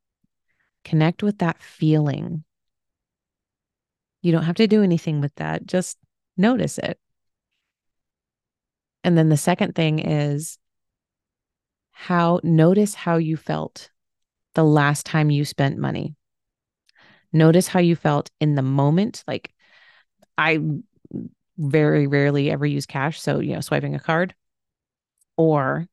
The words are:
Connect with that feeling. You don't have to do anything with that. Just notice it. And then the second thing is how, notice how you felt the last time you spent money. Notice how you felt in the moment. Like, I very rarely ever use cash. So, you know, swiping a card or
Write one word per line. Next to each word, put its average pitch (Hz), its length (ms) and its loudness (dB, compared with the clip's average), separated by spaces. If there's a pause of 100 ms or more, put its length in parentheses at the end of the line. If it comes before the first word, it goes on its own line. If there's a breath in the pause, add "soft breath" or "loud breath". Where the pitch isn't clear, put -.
(840)
Connect 160 400 0
with 208 140 -2
that 170 240 -4
feeling. 156 840 -2 (1800)
You 170 100 2
don't 165 100 2
have 170 120 -2
to 220 120 2
do 208 160 4
anything 165 380 0
with 143 140 -4
that. 78 300 -8
Just - 320 -4 (380)
notice 196 440 0
it. - 200 -8 (2000)
And 175 120 4
then 160 120 4
the 151 80 4
second 180 380 -2
thing 156 240 0
is 147 580 -4 (1300)
how, 175 520 0
notice 175 500 4
how 170 240 -2
you 160 200 -2
felt - 520 -8 (640)
the 160 120 4
last 147 400 2
time 151 240 0
you 147 160 0
spent - 320 -4
money. 135 380 -6 (1160 soft breath)
Notice 160 360 6
how 190 120 0
you 170 160 4
felt 151 360 -2 (100)
in 151 140 2
the 143 60 0
moment. 143 680 0
Like, - 260 -10 (840 soft breath)
I 160 220 0 (1000)
very 151 460 2
rarely 143 460 0
ever 147 160 -4
use 143 180 -4
cash. 143 340 -6
So, 143 200 -4
you - 140 -4
know, - 80 -8
swiping 143 340 -4
a 143 40 -8
card 170 360 -4 (1040)
or 151 560 0